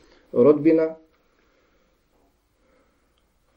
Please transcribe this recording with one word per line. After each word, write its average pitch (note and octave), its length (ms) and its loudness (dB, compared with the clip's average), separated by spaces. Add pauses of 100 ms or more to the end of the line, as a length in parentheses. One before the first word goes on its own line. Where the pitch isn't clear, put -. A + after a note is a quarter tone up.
(320)
rodbina, D#3 600 0 (2500)